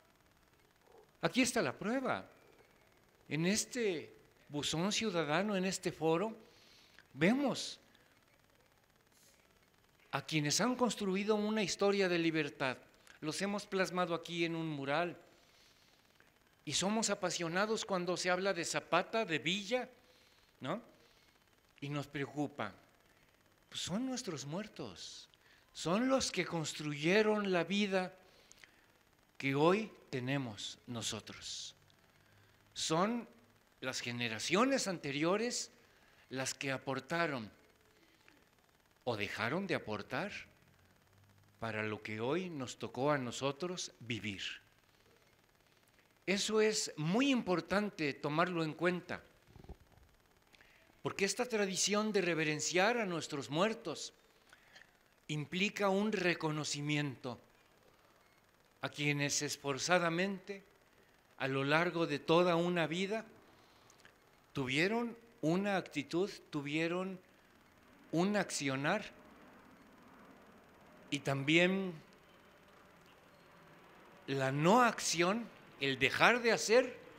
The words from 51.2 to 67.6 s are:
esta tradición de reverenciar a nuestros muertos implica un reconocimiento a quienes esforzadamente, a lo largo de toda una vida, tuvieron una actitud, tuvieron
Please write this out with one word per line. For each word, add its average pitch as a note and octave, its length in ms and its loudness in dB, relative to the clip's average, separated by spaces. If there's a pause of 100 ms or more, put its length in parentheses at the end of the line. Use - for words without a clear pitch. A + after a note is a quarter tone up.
esta G3 200 0
tradición G#3 640 0
de G3 100 2
reverenciar E3 760 2
a A3+ 80 -2
nuestros D3 460 -4
muertos F3 600 -2 (1120)
implica F#3 640 -2
un G3+ 220 2
reconocimiento D3 1300 -2 (1400)
a C3+ 80 -4
quienes D3 540 0
esforzadamente, F3 1200 0 (760)
a C3+ 100 -2
lo C3+ 160 0
largo D#3+ 440 2
de C#3+ 120 -2
toda E3+ 360 6
una F3 320 2
vida, F#3+ 380 -2 (1300)
tuvieron F#3 640 0 (260)
una F#3+ 360 2
actitud, E3 540 -2 (180)
tuvieron E3 720 -4 (920)